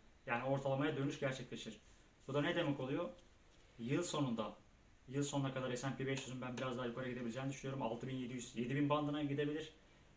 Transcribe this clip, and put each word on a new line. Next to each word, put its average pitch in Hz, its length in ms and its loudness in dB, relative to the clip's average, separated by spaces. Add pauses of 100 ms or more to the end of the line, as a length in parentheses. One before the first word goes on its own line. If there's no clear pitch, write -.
(260)
yani 120 180 0
ortalamaya 135 520 2
dönüş 139 240 0
gerçekleşir. 120 600 -4 (480)
Bu 131 60 -2
da 143 80 4
ne 165 140 2
demek 143 240 2
oluyor? 147 280 0 (680)
Yıl 135 240 2
sonunda, 117 540 0 (520)
yıl 139 140 0
sonuna 135 320 2
kadar 127 200 0
S 127 120 -2
and 123 100 -2
P 131 100 0
beş 135 200 0
yüzün 127 140 -6
ben 123 160 -6
biraz 127 220 -2
daha 127 80 0
yukarı 127 240 -2
gidebileceğini 123 400 -2
düşünüyorum. 135 320 -4
Altı 117 260 -2
bin 131 80 -2
yedi 123 160 -4
yüz, 123 240 -6
yedi 123 180 2
bin 143 140 6
bandına 147 340 4
gidebilir. 147 500 0 (440)